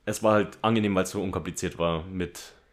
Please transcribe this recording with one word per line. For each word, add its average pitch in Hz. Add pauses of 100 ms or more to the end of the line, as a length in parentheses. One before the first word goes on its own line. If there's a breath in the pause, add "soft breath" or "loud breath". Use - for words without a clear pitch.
es 107
war 107
halt 101
angenehm, 107
weil 92
es -
so 101
unkompliziert 87
war 82
mit, 92 (200)